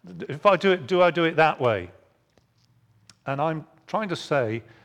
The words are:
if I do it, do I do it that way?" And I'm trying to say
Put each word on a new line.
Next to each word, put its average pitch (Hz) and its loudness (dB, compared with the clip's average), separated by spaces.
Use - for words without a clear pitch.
if 151 -4
I 196 4
do 190 2
it, 170 -2
do 180 2
I 175 6
do 170 -2
it 160 0
that 151 4
way?" 104 0
And 139 -6
I'm 156 -4
trying 208 -4
to 165 -6
say 117 -2